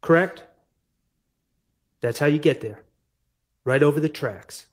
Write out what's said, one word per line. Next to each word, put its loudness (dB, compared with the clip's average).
correct? 2
That's -4
how 0
you 2
get 0
there, -12
right 2
over 2
the 0
tracks. -10